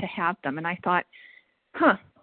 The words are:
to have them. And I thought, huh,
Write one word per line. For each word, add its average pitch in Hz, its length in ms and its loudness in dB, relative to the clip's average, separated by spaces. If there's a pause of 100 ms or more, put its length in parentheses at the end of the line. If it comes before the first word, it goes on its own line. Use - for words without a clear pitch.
to 190 60 -6
have 175 360 -4
them. 143 160 -6
And 165 80 -6
I 175 160 -4
thought, 180 220 0 (720)
huh, 247 200 6 (260)